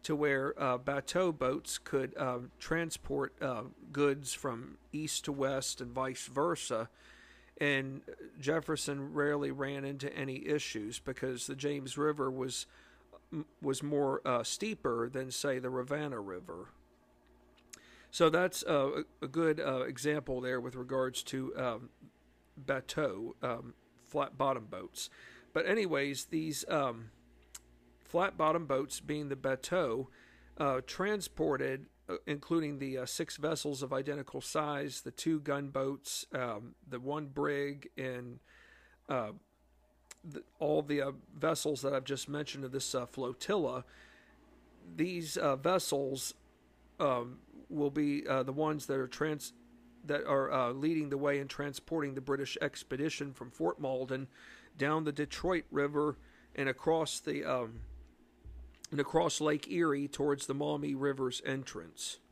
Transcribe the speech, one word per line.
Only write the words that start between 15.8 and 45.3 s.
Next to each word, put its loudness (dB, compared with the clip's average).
River. -8
So 8
that's, 2
uh, 2
a, -4
a -6
good, 2
uh, 0
example 0
there 0
with -8
regards 0
to, -4
um, -2
bateau, -2
um, -4
flat -2
bottom 2
boats. -10
But 2
anyways, 2
these, -2
um, 0
flat-bottom 4
boats, 0
being -4
the -2
bateau, 0
uh, 4
transported, 0
uh, -2
including 0
the, -2
uh, -2
six -4
vessels 0
of -2
identical -2
size, -2
the -8
two 2
gunboats, -2
um, -2
the -6
one -2
brig, 0
and, -6
uh, 0
the, -10
all 4
the, 2
uh, 0
vessels 2
that 2
I've 0
just -2
mentioned -4
of -6
this, -2
uh, 0
flotilla. 0
These, 0